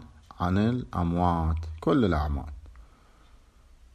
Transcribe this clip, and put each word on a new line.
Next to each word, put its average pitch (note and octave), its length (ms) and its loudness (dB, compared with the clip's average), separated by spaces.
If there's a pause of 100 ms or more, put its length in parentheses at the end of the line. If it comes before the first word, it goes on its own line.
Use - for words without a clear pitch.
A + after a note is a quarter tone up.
(400)
عن F2+ 180 2
الأموات، F2 960 0 (240)
كل D#3 240 2
الأعمال، D2+ 480 0 (1400)